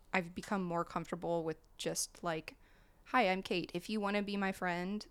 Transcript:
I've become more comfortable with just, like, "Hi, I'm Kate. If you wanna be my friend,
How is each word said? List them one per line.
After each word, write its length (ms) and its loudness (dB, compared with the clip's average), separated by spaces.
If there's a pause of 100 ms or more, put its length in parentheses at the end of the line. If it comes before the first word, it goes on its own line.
(120)
I've 220 0
become 300 -2
more 200 2
comfortable 600 -2
with 140 -2 (180)
just, 480 -4
like, 300 -2 (520)
"Hi, 220 6
I'm 140 4
Kate. 320 -2
If 160 -4
you 100 0
wanna 220 2
be 140 -2
my 160 2
friend, 580 -2